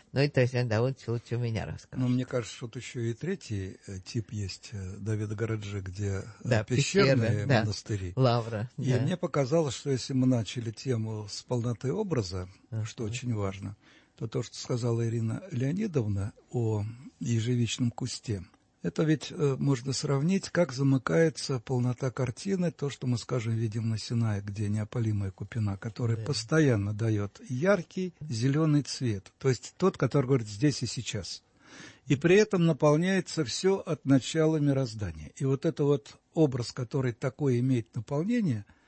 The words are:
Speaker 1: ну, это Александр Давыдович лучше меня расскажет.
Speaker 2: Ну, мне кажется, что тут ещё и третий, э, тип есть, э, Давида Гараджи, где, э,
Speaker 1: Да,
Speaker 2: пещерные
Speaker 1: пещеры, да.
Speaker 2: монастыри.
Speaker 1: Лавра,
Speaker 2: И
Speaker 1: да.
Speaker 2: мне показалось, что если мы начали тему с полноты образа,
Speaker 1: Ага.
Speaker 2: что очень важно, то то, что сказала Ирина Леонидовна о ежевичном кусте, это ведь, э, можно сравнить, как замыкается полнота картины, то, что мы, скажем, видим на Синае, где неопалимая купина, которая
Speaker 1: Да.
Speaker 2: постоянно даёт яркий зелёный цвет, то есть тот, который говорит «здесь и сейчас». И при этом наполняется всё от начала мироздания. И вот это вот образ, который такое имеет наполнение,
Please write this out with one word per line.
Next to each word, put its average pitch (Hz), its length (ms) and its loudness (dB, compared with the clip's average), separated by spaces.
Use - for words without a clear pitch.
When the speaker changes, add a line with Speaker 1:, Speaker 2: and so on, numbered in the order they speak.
Speaker 1:
ну, 127 80 2
это 147 220 2
Александр 123 280 2
Давыдович 120 380 0
лучше 120 280 -4
меня 117 300 -2
расскажет. - 380 -6
Speaker 2:
Ну, 123 40 2
мне 123 180 2
кажется, 120 300 -4
что 123 120 -10
тут 113 140 -10
ещё - 180 -8
и 117 140 0
третий, 107 720 -6
э, 98 140 -10
тип - 320 -6
есть, 101 400 -8
э, 98 260 -8
Давида 107 360 -2
Гараджи, 104 460 -4
где, 95 440 -4
э, - 0 -
Speaker 1:
Да, 110 200 2
Speaker 2:
пещерные 131 720 4
Speaker 1:
пещеры, 104 100 -2
да. 123 160 4
Speaker 2:
монастыри. 98 540 -4
Speaker 1:
Лавра, 117 600 2
Speaker 2:
И 127 140 0
Speaker 1:
да. 123 60 4
Speaker 2:
мне 160 180 0
показалось, 147 580 0
что - 160 -6
если 131 220 -2
мы 127 140 4
начали 117 440 0
тему 110 580 -4
с - 140 -12
полноты 123 500 -2
образа, 107 560 -2
Speaker 1:
Ага. 110 140 -4
Speaker 2:
что 110 200 -8
очень 120 300 -4
важно, 98 420 -6
то 113 120 -8
то, 127 140 -4
что - 140 -16
сказала 117 520 -2
Ирина 113 420 -2
Леонидовна 131 840 -2
о 110 340 0
ежевичном 120 720 0
кусте, 110 540 -6
это 170 220 -2
ведь, 156 280 0
э, 143 260 0
можно 139 340 0
сравнить, 147 580 0
как 175 220 2
замыкается 139 840 2
полнота 123 520 0
картины, 175 600 -2
то, - 200 -4
что - 160 -8
мы, 123 120 2
скажем, 117 360 -2
видим 113 340 -2
на 110 100 0
Синае, 113 440 0
где 104 260 -4
неопалимая 107 640 -2
купина, 101 460 -4
которая 113 400 -2
Speaker 1:
Да. 107 80 -8
Speaker 2:
постоянно 131 680 2
даёт 104 540 -2
яркий 180 680 0
зелёный 143 540 2
цвет, 110 560 -4
то - 100 0
есть - 300 -2
тот, 185 200 2
который 135 280 2
говорит 123 220 2
«здесь 120 340 0
и 120 40 0
сейчас». - 560 -8
И 139 100 4
при 170 200 6
этом 208 300 6
наполняется 165 800 2
всё 185 340 2
от - 260 -6
начала 156 540 4
мироздания. 110 800 -2
И - 80 -4
вот 135 220 0
это 151 180 0
вот 143 340 0
образ, 131 380 2
который 131 400 -2
такое 131 480 0
имеет 127 360 0
наполнение, 147 680 0